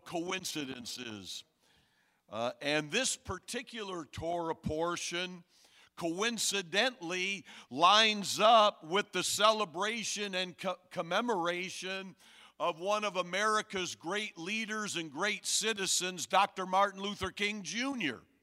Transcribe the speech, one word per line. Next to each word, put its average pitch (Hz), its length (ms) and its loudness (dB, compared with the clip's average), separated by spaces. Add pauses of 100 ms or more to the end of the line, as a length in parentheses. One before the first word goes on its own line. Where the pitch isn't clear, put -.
coincidences? 131 1400 -6 (880)
Uh, 117 200 -4 (100)
and 151 300 -2
this 233 240 0
particular 190 960 -10
Torah 165 420 -4
portion 170 880 -4 (520)
coincidentally 190 1500 -2 (280)
lines 190 680 6
up 214 440 8
with 190 300 -2
the 185 100 0
celebration 202 1120 0
and 180 200 -4
co-, 190 220 -4 (140)
commemoration 185 1200 -2 (440)
of 160 200 -2
one 208 240 2
of 202 120 -2
America's 190 800 0
great 196 420 -6
leaders 208 580 -4
and 165 160 -6
great 185 360 -2
citizens, 185 800 -2
Doctor 190 400 2
Martin 196 340 2
Luther 196 300 -4
King 208 320 -2
Junior. 196 580 -2 (220)